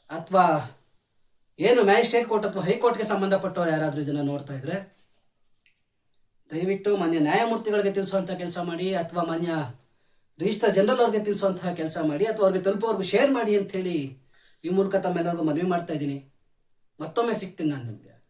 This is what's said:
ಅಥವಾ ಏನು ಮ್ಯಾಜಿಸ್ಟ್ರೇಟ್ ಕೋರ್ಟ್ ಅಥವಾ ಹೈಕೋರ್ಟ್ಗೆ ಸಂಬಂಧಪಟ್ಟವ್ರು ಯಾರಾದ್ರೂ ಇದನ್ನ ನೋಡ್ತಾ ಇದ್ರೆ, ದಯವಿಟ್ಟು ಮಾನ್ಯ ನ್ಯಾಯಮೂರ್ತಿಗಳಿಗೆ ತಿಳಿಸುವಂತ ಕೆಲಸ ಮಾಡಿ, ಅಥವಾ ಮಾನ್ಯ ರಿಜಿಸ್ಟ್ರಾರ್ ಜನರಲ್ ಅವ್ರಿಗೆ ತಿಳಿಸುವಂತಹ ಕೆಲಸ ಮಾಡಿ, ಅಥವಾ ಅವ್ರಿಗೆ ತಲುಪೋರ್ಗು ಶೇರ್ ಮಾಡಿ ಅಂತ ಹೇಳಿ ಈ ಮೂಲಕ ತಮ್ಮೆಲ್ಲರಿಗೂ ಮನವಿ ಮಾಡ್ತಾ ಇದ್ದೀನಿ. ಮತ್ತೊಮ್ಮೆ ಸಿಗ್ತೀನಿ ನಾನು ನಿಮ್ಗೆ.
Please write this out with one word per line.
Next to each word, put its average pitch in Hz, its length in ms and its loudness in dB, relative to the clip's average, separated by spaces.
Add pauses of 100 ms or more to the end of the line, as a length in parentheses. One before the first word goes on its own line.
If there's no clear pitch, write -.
(100)
ಅಥವಾ 165 680 2 (840)
ಏನು 233 240 6
ಮ್ಯಾಜಿಸ್ಟ್ರೇಟ್ 233 460 4
ಕೋರ್ಟ್ 208 180 0
ಅಥವಾ 190 160 -4
ಹೈಕೋರ್ಟ್ಗೆ 220 420 0
ಸಂಬಂಧಪಟ್ಟವ್ರು 190 680 0
ಯಾರಾದ್ರೂ 151 320 -2
ಇದನ್ನ 143 180 -4
ನೋಡ್ತಾ 139 340 -6
ಇದ್ರೆ, 165 420 -8 (1500)
ದಯವಿಟ್ಟು 190 460 0
ಮಾನ್ಯ 165 220 0
ನ್ಯಾಯಮೂರ್ತಿಗಳಿಗೆ 208 760 2
ತಿಳಿಸುವಂತ 190 380 -2
ಕೆಲಸ 175 280 -8
ಮಾಡಿ, 175 360 -4
ಅಥವಾ 170 280 -4
ಮಾನ್ಯ 165 300 -2 (840)
ರಿಜಿಸ್ಟ್ರಾರ್ 208 360 0
ಜನರಲ್ 233 260 4
ಅವ್ರಿಗೆ 220 240 2
ತಿಳಿಸುವಂತಹ 185 480 -2
ಕೆಲಸ 160 260 -6
ಮಾಡಿ, 156 260 0
ಅಥವಾ 214 220 2
ಅವ್ರಿಗೆ 185 180 2
ತಲುಪೋರ್ಗು 202 380 0
ಶೇರ್ 233 280 4
ಮಾಡಿ 208 280 2
ಅಂತ 190 140 -4
ಹೇಳಿ 170 460 -4 (460)
ಈ 165 40 -6
ಮೂಲಕ 196 280 2
ತಮ್ಮೆಲ್ಲರಿಗೂ 170 460 -2
ಮನವಿ 156 200 0
ಮಾಡ್ತಾ 170 320 -2
ಇದ್ದೀನಿ. 139 400 -6 (640)
ಮತ್ತೊಮ್ಮೆ 233 340 -2
ಸಿಗ್ತೀನಿ 175 360 -4
ನಾನು 131 140 -6
ನಿಮ್ಗೆ. 110 300 -14 (160)